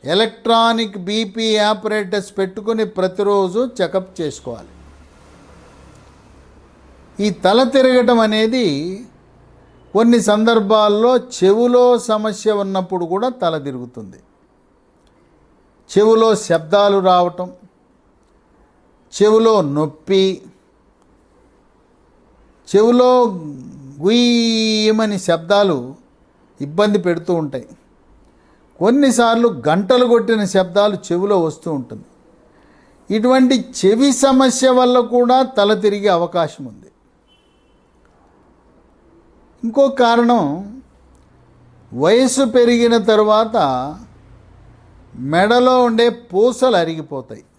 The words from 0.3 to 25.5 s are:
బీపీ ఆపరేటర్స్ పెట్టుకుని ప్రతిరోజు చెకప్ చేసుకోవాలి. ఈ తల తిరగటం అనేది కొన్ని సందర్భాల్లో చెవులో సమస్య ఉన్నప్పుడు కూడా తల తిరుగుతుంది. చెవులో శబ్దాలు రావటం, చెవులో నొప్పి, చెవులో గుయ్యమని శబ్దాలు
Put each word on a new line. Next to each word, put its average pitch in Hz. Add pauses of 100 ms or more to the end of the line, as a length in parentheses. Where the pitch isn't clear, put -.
బీపీ 220 (240)
ఆపరేటర్స్ 208
పెట్టుకుని 214
ప్రతిరోజు 196 (180)
చెకప్ 185
చేసుకోవాలి. 127 (2500)
ఈ 214
తల 202 (120)
తిరగటం 247
అనేది 220 (1300)
కొన్ని 233
సందర్భాల్లో 214 (280)
చెవులో 240 (160)
సమస్య 214 (100)
ఉన్నప్పుడు 190
కూడా 220 (140)
తల 165
తిరుగుతుంది. 123 (1700)
చెవులో 220 (120)
శబ్దాలు 196
రావటం, 180 (1600)
చెవులో 220
నొప్పి, 156 (2500)
చెవులో 240 (960)
గుయ్యమని 220
శబ్దాలు 170 (840)